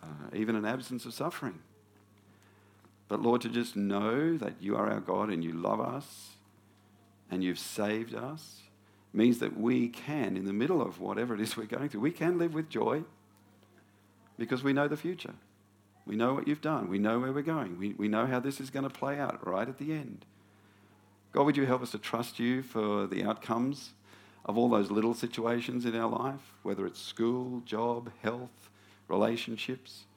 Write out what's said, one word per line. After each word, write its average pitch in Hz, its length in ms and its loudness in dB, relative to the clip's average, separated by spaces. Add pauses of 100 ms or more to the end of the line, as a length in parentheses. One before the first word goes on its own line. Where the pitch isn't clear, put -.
uh, 76 320 -12
even 110 200 0
an 107 100 0
absence 123 400 -4
of 120 80 -12
suffering. 139 460 -6 (1500)
But 107 140 0
Lord, 117 200 6
to 117 80 -4
just 120 260 -2
know 110 600 2
that 113 240 -4
you 110 140 0
are 107 140 2
our 107 100 0
God 95 300 0
and 82 140 0
you 82 100 -2
love 101 280 0
us - 540 -8 (960)
and 92 120 0
you've 92 140 2
saved 110 560 -2
us 135 480 -10 (520)
means 117 260 8
that - 200 -2
we 123 280 4
can, 120 500 -2
in 95 80 -2
the 98 80 -2
middle 143 280 2
of 90 180 -4
whatever 101 340 -2
it 104 80 -2
is 110 160 -2
we're 107 80 -6
going 131 240 -4
through, 104 120 -4
we 151 100 2
can 170 260 0
live 170 160 0
with 160 160 -4
joy 117 340 2 (1300)
because 123 260 0
we 139 100 4
know 143 140 4
the 151 80 0
future. 165 380 -6 (720)
We 104 100 -4
know 120 180 4
what - 140 0
you've 147 140 0
done. 143 260 0
We 95 120 0
know 110 200 4
where 131 120 0
we're 143 100 0
going. 139 360 -2
We, 98 160 -2
we 104 140 0
know 107 200 4
how 127 120 2
this 135 220 -4
is 131 80 -8
gonna 135 200 -2
play 139 300 -4
out - 260 -4
right 95 220 0
at 131 120 -10
the 147 120 -4
end. 147 340 -8 (1080)
God, 143 120 6
would 143 100 6
you 139 100 4
help 127 160 2
us 120 100 -8
to 107 60 -4
trust 117 420 -4
you 123 220 2
for 104 460 0
the 95 160 -2
outcomes 120 680 -2 (520)
of 101 140 0
all 120 100 6
those 104 240 6
little 110 220 4
situations 120 720 -2
in 113 100 0
our 113 140 2
life, 127 440 -4 (100)
whether 98 220 -2
it's - 140 -6
school, 123 680 -2
job, 120 460 -2 (100)
health, 120 480 -6 (380)
relationships? 113 1000 0 (120)